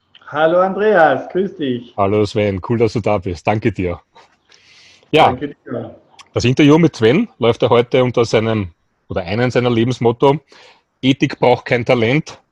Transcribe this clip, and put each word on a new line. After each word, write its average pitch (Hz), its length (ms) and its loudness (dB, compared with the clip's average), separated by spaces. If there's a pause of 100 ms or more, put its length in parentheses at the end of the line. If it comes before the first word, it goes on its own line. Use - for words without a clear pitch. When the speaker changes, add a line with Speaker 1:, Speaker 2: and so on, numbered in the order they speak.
(260)
Speaker 1:
Hallo 160 340 0
Andreas, 190 680 0
grüß 185 260 -6
dich. 123 400 -8
Speaker 2:
Hallo 104 300 0
Sven, 104 420 -4
cool, 120 80 -2
dass 113 160 0
du 113 80 -4
da 107 160 0
bist. 90 300 -8
Danke 92 260 -2
dir. 87 300 -6 (1080)
Ja, 147 160 4
Speaker 1:
Danke 127 360 -6
dir. 120 300 -12 (400)
Speaker 2:
das 107 100 -2
Interview 147 340 4
mit 165 160 2
Sven 147 440 2
läuft 117 240 0
ja 120 80 2
heute 127 340 2
unter 120 220 0
seinem 110 460 -2 (360)
oder 92 140 -6
einem 113 280 -2
seiner 123 200 0
Lebensmotto: 120 680 0 (600)
„Ethik 131 380 -2
braucht 123 260 2
kein 120 220 -2
Talent, 127 520 0 (140)